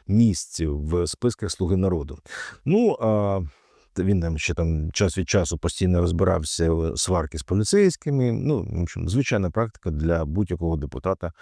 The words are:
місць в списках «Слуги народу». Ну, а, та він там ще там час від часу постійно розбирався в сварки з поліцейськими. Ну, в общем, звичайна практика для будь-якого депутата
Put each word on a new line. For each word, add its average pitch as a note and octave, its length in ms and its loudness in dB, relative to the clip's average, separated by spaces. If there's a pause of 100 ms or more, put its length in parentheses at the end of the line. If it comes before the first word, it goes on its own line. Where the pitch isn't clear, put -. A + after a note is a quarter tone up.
місць G#2 540 2
в D#2 460 0
списках A2 440 -4
«Слуги F#2 260 0
народу». E2 420 0 (460)
Ну, G3 360 2
а, G#2 400 2 (520)
та F#2 100 -4
він F#2+ 180 2
там E2 180 -2
ще - 160 -4
там D#2+ 380 0
час F#2+ 260 0
від F2+ 100 -2
часу F2 300 0
постійно F2+ 420 0
розбирався E2+ 720 0
в D#2+ 260 -2
сварки E2 400 -2
з - 40 -10
поліцейськими. C#3 880 2
Ну, C3 380 -2
в F2 120 -2
общем, E2+ 260 -4
звичайна G2+ 420 0
практика A2 400 -4
для D#2+ 340 0
будь-якого E2+ 520 -2
депутата D#2 640 -4